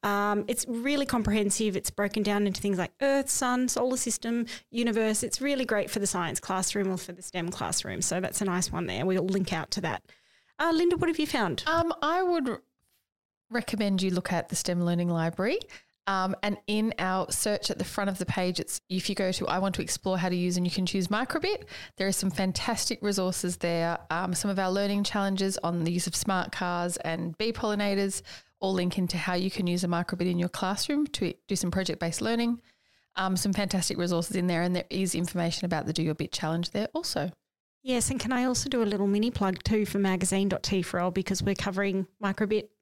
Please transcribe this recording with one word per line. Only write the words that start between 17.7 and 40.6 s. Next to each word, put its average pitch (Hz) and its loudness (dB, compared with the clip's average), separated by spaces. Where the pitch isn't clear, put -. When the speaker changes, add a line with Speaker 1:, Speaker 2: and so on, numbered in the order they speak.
Speaker 2:
at - -4
the 185 -2
front 196 -2
of 190 -6
the 185 -4
page, 180 0
it's, - -6
if 185 -2
you 202 -2
go 185 0
to, - -2
"I 180 0
want 190 0
to - -4
explore 185 -2
how 180 0
to 180 0
use," 180 0
and 180 2
you 175 0
can 185 0
choose 180 0
microbit, 294 -2
there 190 -2
are 196 0
some 190 0
fantastic 196 0
resources 185 0
there. 170 0
Um, 180 0
some 202 0
of 190 0
our 185 2
learning 202 2
challenges 196 0
on 170 0
the 165 2
use 175 0
of 170 -4
smart - 0
cars 175 -2
and 165 -4
bee 226 0
pollinators 202 0
all 190 2
link 180 2
into 180 0
how 180 0
you 180 0
can 185 -2
use 175 2
a 180 0
microbit 175 0
in 175 2
your 175 2
classroom 285 0
to - -2
do 196 0
some 180 0
project-based 170 -2
learning. 233 0
Um, 190 0
some 196 0
fantastic 190 0
resources 175 0
in 180 2
there, 170 2
and 180 2
there - -2
is 190 0
information 170 0
about 170 0
the 160 -2
Do 160 0
Your 156 2
Bit - -6
Challenge 165 -2
there 208 -2
also. 233 -2
Speaker 1:
Yes, 247 0
and 262 -2
can 233 0
I 247 2
also 254 0
do 254 2
a - 4
little 202 2
mini 208 2
plug 190 0
too 214 2
for 202 -2
magazine 190 2
dot - -2